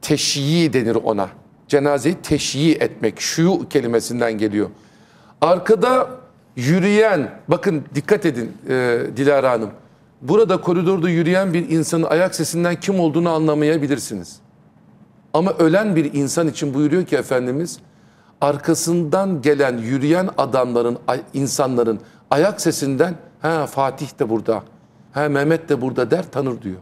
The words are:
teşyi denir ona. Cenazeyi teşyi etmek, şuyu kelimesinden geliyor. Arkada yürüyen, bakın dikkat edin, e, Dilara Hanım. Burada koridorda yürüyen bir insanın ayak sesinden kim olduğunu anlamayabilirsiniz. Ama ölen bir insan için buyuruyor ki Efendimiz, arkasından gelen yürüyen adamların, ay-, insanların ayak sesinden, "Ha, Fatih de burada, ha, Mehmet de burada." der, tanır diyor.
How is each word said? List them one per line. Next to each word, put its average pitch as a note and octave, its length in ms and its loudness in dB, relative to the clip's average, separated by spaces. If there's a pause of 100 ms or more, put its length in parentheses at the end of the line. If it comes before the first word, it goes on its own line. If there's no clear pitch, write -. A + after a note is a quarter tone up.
teşyi D3 720 0
denir A#2 220 0
ona. G#2 340 -2 (380)
Cenazeyi C#3+ 480 2
teşyi D3 600 0
etmek, - 460 -2
şuyu E3 480 0
kelimesinden A#2 680 0
geliyor. G#2 320 0 (720)
Arkada G3 680 2 (480)
yürüyen, F3+ 760 2 (180)
bakın E3+ 360 0 (120)
dikkat G3+ 300 0
edin, B2 260 -2 (180)
e, B2 300 2 (180)
Dilara C3+ 340 4
Hanım. A2+ 180 -2 (520)
Burada F#3 400 2
koridorda F3 480 0
yürüyen F3 440 0
bir E3+ 160 -2
insanın D#3+ 340 0
ayak F3 320 0
sesinden E3+ 400 -2
kim F#3+ 240 -2
olduğunu E3 300 2
anlamayabilirsiniz. D3+ 1080 -2 (920)
Ama F3 180 2
ölen F3+ 440 4
bir D3+ 180 0
insan C#3+ 340 0
için C#3+ 260 -4
buyuruyor D3+ 320 2
ki D#3+ 100 -2
Efendimiz, C3 640 -2 (640)
arkasından E3 1000 0
gelen C#3 360 2
yürüyen C#3 600 0
adamların, B2 600 0 (100)
ay-, B2 140 -2 (120)
insanların B2 680 0 (320)
ayak F#3+ 300 2
sesinden, D3+ 540 -2 (260)
"Ha, D#3 240 -2
Fatih C3+ 540 -4
de B2+ 100 -2
burada, G#2+ 340 -2 (500)
ha, D3 160 -2
Mehmet D3+ 400 0
de C3+ 120 0
burada." B2 300 -2
der, E3+ 200 -2
tanır C3 300 -4
diyor. F#2 200 -10